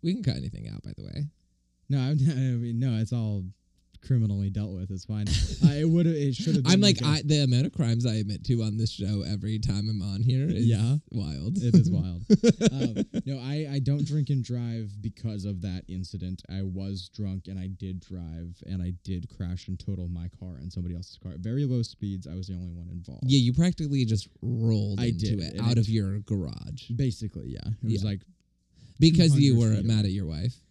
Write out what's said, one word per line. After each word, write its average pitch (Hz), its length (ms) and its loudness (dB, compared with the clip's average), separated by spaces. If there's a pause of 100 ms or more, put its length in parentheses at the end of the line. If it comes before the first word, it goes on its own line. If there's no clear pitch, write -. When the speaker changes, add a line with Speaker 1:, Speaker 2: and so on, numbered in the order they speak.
Speaker 1:
We 170 120 0
can 247 80 -6
cut 135 140 0
anything 64 320 -10
out, 50 140 -12
by 50 140 -12
the 50 80 -16
way. 50 220 -8 (640)
Speaker 2:
No, 139 120 0
I'm, 139 180 0
<laughs> 135 120 4
I 131 260 0
mean, 117 240 -4
no, 127 180 0
it's 110 140 -2
all 107 320 -2 (600)
criminally 101 460 2
dealt 101 220 -4
with. 95 180 -8
It's 95 140 -8
fine. 107 280 -4
Speaker 1:
<laughs> - 40 2 (280)
Speaker 2:
Uh, 143 100 8
it 151 140 2
would've, 165 240 4
it 143 220 0
should've 143 320 0
Speaker 1:
I'm 160 60 6
Speaker 2:
been 190 80 6
Speaker 1:
like, 202 200 6
Speaker 2:
like 139 80 0
a 151 100 2
Speaker 1:
I, 143 60 -4
the 147 200 4
amount 127 220 4
of - 60 -4
crimes 117 320 0
I 113 100 0
admit 104 320 -4
to 120 180 2
on 107 120 -2
this 110 140 0
show 101 320 -2
every 104 380 -4
time 104 280 -2
I'm 107 140 -4
on 98 200 -4
here 127 280 2
is 117 160 2
Speaker 2:
Yeah. 113 300 2 (160)
Speaker 1:
wild. 90 460 -4
Speaker 2:
It 123 180 0
is 160 120 8
wild. 90 400 -2
Speaker 1:
<laughs> - 440 4
Speaker 2:
Um, - 340 -2 (200)
no, 135 120 -6
I, 143 360 -4
I 143 40 0
don't 139 260 0
drink 151 260 -2
and 131 120 0
drive 117 480 -6 (100)
because 104 440 -8
of 98 180 -4
that 90 240 -6
incident. 92 640 -8
I 95 120 -6
was 95 480 -6
drunk 95 360 -8
and 95 140 -10
I 92 80 -8
did 92 320 -8
drive 85 560 -12 (100)
and 92 160 -6
I 90 120 -4 (100)
did 90 320 -6
crash 87 320 -6
and 92 100 -6
total 90 300 -6
my 85 200 -6 (120)
car 90 160 -12
and 80 160 -12
somebody 87 240 -6
else's 90 260 -14
car. 92 160 -10
Very 117 260 -2
low 127 180 0
speeds. 98 440 -6
I 71 80 -12
was 92 140 -8
the 95 60 -8
only 87 180 -8
one 85 180 -12
involved. 87 380 -12
Speaker 1:
Yeah, 139 100 6
you 123 140 4
practically 147 520 2
just 110 220 0 (160)
rolled 113 560 0
Speaker 2:
I 120 80 0
Speaker 1:
into 113 200 0 (100)
Speaker 2:
did, 98 40 -2
Speaker 1:
it 78 140 -6
Speaker 2:
and 101 60 -6
Speaker 1:
out 117 120 2
Speaker 2:
it 117 60 4
Speaker 1:
of 107 100 4
your 104 320 0
garage. 98 760 -6
Speaker 2:
Basically, 107 540 -4
yeah. 58 180 -8
It 110 160 -4
was 107 180 0
Speaker 1:
Yeah. 104 80 0
Speaker 2:
like 101 120 -6 (760)
Speaker 1:
Because 160 400 10
you 143 160 8
Speaker 2:
two 117 60 6
hundred 113 100 6
Speaker 1:
were 107 60 4
Speaker 2:
feet 101 100 2
Speaker 1:
mad 110 140 4
Speaker 2:
away. 101 80 2
Speaker 1:
at 92 40 0
your 98 140 -4
wife. 80 280 -4 (160)